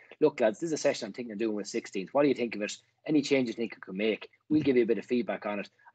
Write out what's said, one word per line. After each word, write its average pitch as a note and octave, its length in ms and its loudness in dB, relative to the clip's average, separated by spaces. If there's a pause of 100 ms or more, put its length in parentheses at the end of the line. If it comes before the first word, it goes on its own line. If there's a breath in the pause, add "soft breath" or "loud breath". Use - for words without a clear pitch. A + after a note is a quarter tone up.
(200 soft breath)
"Look, D3 200 4
lads, A2 180 4
this E3+ 100 -4
is D#3+ 40 -2
a D3 40 0
session C3 300 0
I'm G2+ 60 -10
thinking A#2+ 200 -10
of G2+ 60 -10
doing A2 160 0
with G2+ 140 -6
sixteens. G2 440 -6
What C#3+ 100 4
do D3 60 6
you B2+ 60 4
think A#2 220 -4
of G#2 60 -4
it? G2+ 140 -6 (300)
Any D3+ 160 2
changes C3 320 2
you A#2 60 -10
think A2+ 160 -6
you - 40 -20
can F#2 160 -12
make? G#2 320 -2 (200)
We'll D3+ 140 4
give C#3 140 4
you A#2+ 60 6
a G#2+ 40 4
bit A2+ 120 2
of - 60 -8
feedback G#2+ 420 -4
on G#2 140 -4
it." - 80 -12 (260 soft breath)